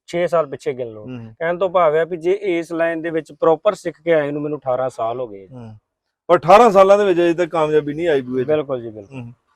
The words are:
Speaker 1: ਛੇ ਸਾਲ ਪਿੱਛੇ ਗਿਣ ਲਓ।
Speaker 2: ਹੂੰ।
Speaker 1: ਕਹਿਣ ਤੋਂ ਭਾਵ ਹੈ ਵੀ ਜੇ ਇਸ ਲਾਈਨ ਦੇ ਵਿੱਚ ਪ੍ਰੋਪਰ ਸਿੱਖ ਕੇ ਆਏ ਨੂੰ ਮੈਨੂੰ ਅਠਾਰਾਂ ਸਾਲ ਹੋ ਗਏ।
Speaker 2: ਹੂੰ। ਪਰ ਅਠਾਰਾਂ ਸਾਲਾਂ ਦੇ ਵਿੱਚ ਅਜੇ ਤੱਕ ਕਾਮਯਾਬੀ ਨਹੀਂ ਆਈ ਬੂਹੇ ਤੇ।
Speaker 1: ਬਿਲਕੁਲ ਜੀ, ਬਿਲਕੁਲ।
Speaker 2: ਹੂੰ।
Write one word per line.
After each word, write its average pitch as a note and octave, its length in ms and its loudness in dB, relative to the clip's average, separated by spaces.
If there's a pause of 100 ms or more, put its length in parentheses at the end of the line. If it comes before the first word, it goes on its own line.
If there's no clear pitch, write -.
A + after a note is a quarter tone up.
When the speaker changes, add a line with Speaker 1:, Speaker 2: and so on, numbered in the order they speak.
Speaker 1:
ਛੇ F3 200 -2
ਸਾਲ D#3 200 0
ਪਿੱਛੇ C3+ 260 -8
ਗਿਣ B2 160 -8
ਲਓ। G#2+ 160 -16
Speaker 2:
ਹੂੰ। A#2 340 -14
Speaker 1:
ਕਹਿਣ E3+ 200 -2
ਤੋਂ F#3 120 -2
ਭਾਵ E3+ 240 4
ਹੈ D#3+ 100 2
ਵੀ E3+ 120 -8
ਜੇ F3 260 0
ਇਸ E3+ 300 -4
ਲਾਈਨ E3 300 -2
ਦੇ E3 80 -4
ਵਿੱਚ D#3+ 220 -6
ਪ੍ਰੋਪਰ E3 420 2
ਸਿੱਖ - 280 -10
ਕੇ E3+ 120 2
ਆਏ D3 160 2
ਨੂੰ D3 120 -6
ਮੈਨੂੰ D3 160 -6
ਅਠਾਰਾਂ B2+ 320 -4
ਸਾਲ A#2+ 300 -6
ਹੋ B2 80 -8
ਗਏ। G2 200 -18
Speaker 2:
ਹੂੰ। A#2 280 -18 (500)
ਪਰ F3 120 4
ਅਠਾਰਾਂ G#3 320 6
ਸਾਲਾਂ G3 280 6
ਦੇ G#3 60 2
ਵਿੱਚ F3+ 140 2
ਅਜੇ E3+ 160 4
ਤੱਕ E3 160 -2
ਕਾਮਯਾਬੀ D3+ 440 0
ਨਹੀਂ E3+ 140 -4
ਆਈ C#3+ 120 2
ਬੂਹੇ B2+ 240 -4
ਤੇ। D3+ 80 -2
Speaker 1:
ਬਿਲਕੁਲ C#3 300 -4
ਜੀ, A#2 80 -12
ਬਿਲਕੁਲ। G#2+ 280 -16
Speaker 2:
ਹੂੰ। A#2+ 140 -14 (240)